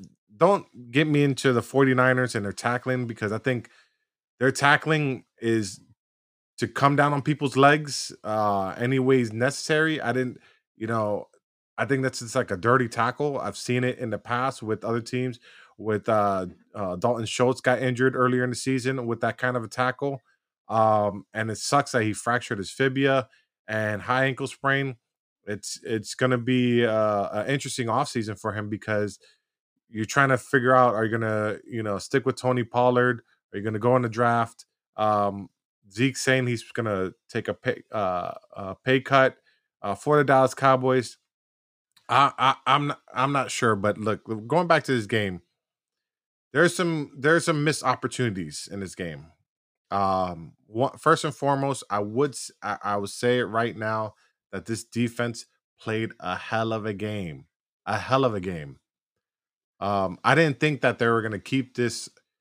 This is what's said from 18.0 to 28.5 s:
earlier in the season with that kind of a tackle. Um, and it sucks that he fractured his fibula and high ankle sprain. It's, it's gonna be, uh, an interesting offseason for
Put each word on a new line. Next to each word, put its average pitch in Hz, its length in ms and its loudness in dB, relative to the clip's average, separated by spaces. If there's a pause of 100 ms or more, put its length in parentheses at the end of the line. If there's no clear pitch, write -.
earlier 127 300 2
in 127 60 0
the 120 60 -4
season 131 500 -2
with 113 160 -4
that 113 160 -2
kind 123 180 -2
of 113 80 -4
a 107 40 -10
tackle. 131 520 -4 (480)
Um, 107 640 2
and 110 180 -4
it 101 60 -6
sucks - 360 0
that 120 100 2
he 107 100 0
fractured 117 460 -4
his 92 120 -8
fibula 135 580 0 (380)
and 107 360 -4
high 127 240 2
ankle 135 220 -4
sprain. 135 480 -2 (500)
It's, - 360 -8
it's 110 320 -6
gonna 127 220 0
be, 123 480 2
uh, 107 560 0
an 104 80 -4
interesting 131 380 -4
offseason 113 520 -2
for 107 140 -4